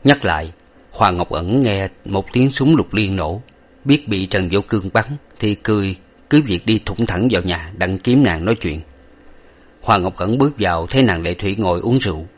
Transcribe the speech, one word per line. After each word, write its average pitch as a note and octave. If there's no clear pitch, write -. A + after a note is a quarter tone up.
Nhắc C#3
lại, D#2+
Hoàng F#2+
Ngọc E2
Ẩn F#2
nghe G2
một G2
tiếng C3
súng D3
lục -
liên G2
nổ, F2
biết C#3+
bị F#2+
Trần F#2
Vô G2+
Cương G2
bắn, -
thì G#2
cười, G2
cứ D3+
việc G2
đi A2
thủng A2+
thẳng G2
vào F#2
nhà E2+
đặng F#2
kiếm B2+
nàng E2+
nói A2
chuyện. E2
Hoàng G#2
Ngọc F#2
Ẩn G#2+
bước C#3
vào F2
thấy C3+
nàng F2+
Lệ E2+
Thủy G2
ngồi F2+
uống B2
rượu F2